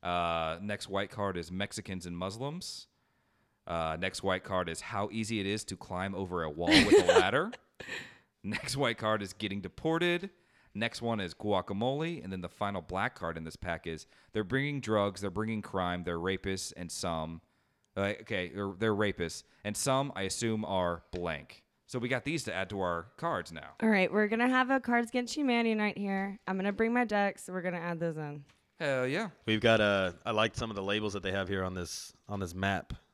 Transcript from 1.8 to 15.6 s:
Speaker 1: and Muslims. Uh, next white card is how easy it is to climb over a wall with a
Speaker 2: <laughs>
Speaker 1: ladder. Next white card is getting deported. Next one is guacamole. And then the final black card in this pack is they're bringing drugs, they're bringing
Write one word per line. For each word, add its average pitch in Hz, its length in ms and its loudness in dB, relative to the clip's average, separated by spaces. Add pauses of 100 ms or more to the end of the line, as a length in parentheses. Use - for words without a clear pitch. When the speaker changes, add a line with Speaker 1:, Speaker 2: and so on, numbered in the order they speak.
Speaker 1:
and 87 100 -8
Muslims. 117 720 -6 (800)
Uh, 82 340 -2
next 95 220 -4
white 92 200 0
card 92 260 0
is 82 120 -6
how 104 320 -4
easy 110 280 -2
it 95 60 -2
is 101 180 -2
to 92 120 -8
climb 95 380 -4
over 90 280 -2
a 78 80 -2
wall 80 180 0
with 302 400 8
a 523 40 6
Speaker 2:
<laughs> 453 60 10
Speaker 1:
ladder. 160 340 4 (920)
Next 104 340 -4
white 123 220 2
card 107 240 2
is 95 100 -8
getting 101 280 -4
deported. 170 680 0 (440)
Next 113 260 -2
one 113 200 2
is 87 140 -2
guacamole. 120 880 0
And 95 80 -8
then 92 80 -6
the 87 80 -6
final 101 340 -4
black 95 320 -2
card 85 220 -4
in 80 80 -8
this 80 100 -10
pack 85 320 -6
is 80 200 -6 (260)
they're 107 100 0
bringing 135 380 0
drugs, 101 400 2
they're 98 100 -2
bringing 107 320 -2